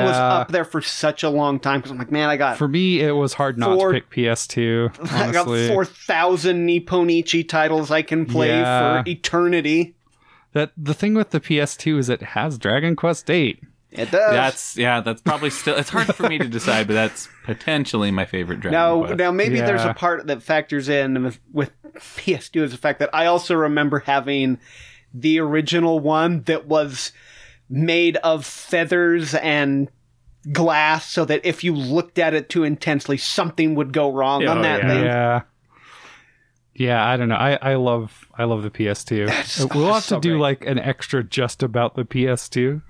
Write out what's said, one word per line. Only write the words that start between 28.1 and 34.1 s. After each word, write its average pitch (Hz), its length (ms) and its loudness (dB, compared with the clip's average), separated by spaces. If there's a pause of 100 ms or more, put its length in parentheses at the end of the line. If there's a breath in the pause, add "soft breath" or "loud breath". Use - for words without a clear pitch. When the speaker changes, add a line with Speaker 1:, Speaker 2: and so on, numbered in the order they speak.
Speaker 1:
of 160 280 0
feathers 170 880 0
and 143 540 0 (640)
glass, 156 580 2
so 170 140 0
that 147 200 -2
if 170 200 -2
you 175 100 0
looked 151 460 -2
at 160 120 2
it 151 160 -2
too 170 140 0
intensely, 147 540 -2
something 160 580 0
would 143 180 -2
go 143 200 2